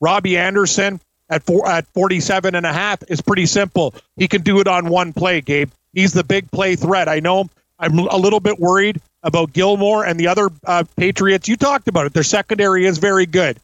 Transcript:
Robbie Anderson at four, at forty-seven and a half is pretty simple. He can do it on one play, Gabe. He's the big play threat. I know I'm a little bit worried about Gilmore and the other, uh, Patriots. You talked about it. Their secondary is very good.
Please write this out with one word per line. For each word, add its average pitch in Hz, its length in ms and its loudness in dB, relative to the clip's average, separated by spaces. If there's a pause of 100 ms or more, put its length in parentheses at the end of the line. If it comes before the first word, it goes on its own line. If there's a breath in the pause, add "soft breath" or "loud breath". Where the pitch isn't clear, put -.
Robbie 185 360 0
Anderson 196 640 0 (300)
at 160 140 -4
four, 185 240 0
at 170 260 -2
forty-seven 190 600 0
and 170 100 -2
a 156 60 -2
half 196 340 -4
is 156 140 -6
pretty 190 260 0
simple. 185 480 -2 (220 loud breath)
He 185 100 0
can 185 160 -2
do 196 160 2
it 196 80 2
on 180 220 0
one 170 240 0
play, 175 280 -2
Gabe. 143 300 -2 (220)
He's 190 200 2
the 180 120 0
big 190 260 -2
play 190 240 0
threat. 170 340 0
I 156 120 0
know 180 280 0 (300)
I'm 165 200 0
a 180 180 0
little 202 240 2
bit 202 180 -2
worried 185 420 2 (240)
about 165 280 0
Gilmore 202 520 2
and 170 140 -2
the 170 80 0
other, 190 240 2 (160)
uh, 175 160 0 (140)
Patriots. 190 520 0
You 226 80 0
talked 277 300 0
about 170 200 0
it. 139 60 -6
Their 160 120 0
secondary 196 600 0
is 175 120 0
very 190 260 2
good. 165 400 -2